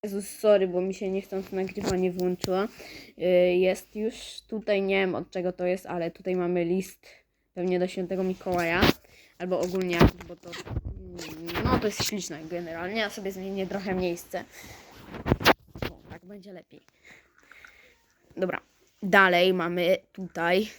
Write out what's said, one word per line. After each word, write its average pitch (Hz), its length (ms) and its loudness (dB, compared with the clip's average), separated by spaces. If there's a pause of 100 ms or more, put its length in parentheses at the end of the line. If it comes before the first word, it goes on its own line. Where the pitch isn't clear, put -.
Jezus, 196 260 -6
sorry, 208 380 4
bo 180 140 0
mi 190 120 0
się 190 180 -4
niechcący 190 440 -6
nagrywanie 185 560 -2
wyłączyło. 180 520 0
Y, 180 920 0
jest 185 400 0
już 214 200 -4 (320)
tutaj, 208 340 -2
nie 196 140 2
wiem 185 200 2
od 151 160 -6
czego 185 200 -2
to 180 140 -4
jest, 185 200 -2
ale 170 260 -4
tutaj 185 240 -4
mamy 180 300 2
list 185 400 -2 (480)
pewnie 180 260 0
do 180 80 2
świętego 185 360 -4
Mikołaja. 180 580 0 (560)
Albo 180 220 -2
ogólnie, 180 380 -2 (300)
bo 175 80 -16
to, - 140 -20
mm, - 1120 -8
no 240 160 4
to 220 80 0
jest - 160 -2
śliczne 175 360 -6 (100)
generalnie, 175 500 -6
ja 208 100 0
sobie 196 220 -6
zmienię 190 360 -4
trochę 190 280 -4
miejsce. 180 480 -4 (1500)
O, - 180 -20
tak 165 160 -18
będzie 196 280 -18
lepiej. 151 280 -20 (1600)
Dobra, 180 220 -2 (440)
dalej 185 500 8
mamy 175 440 2 (140)
tutaj 185 560 0 (120)